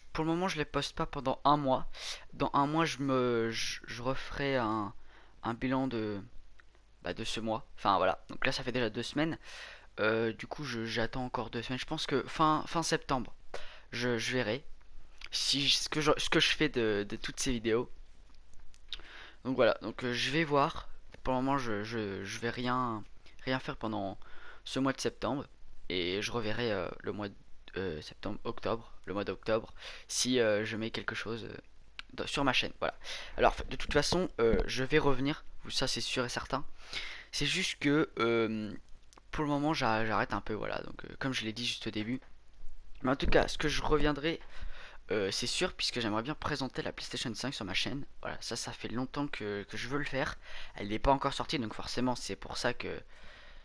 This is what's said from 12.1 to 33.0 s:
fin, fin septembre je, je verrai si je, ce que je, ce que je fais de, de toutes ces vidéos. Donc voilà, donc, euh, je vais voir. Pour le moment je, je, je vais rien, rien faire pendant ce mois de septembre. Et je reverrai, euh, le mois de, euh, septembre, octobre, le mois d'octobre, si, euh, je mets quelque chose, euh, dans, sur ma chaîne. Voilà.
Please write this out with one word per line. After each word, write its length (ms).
fin, 440
fin 160
septembre 500
je, 280
je 140
verrai 300
si 360
je, 80
ce 140
que 120
je, 160
ce 120
que 100
je 100
fais 200
de, 380
de 80
toutes 240
ces 120
vidéos. 380
Donc 120
voilà, 260
donc, 220
euh, 100
je 160
vais 140
voir. 440
Pour 100
le 80
moment 160
je, 260
je, 400
je 160
vais 100
rien, 540
rien 160
faire 180
pendant 400
ce 140
mois 140
de 80
septembre. 460
Et 320
je 100
reverrai, 400
euh, 160
le 120
mois 160
de, 60
euh, 260
septembre, 420
octobre, 500
le 80
mois 100
d'octobre, 500
si, 320
euh, 240
je 140
mets 120
quelque 260
chose, 300
euh, 120
dans, 140
sur 160
ma 100
chaîne. 260
Voilà. 140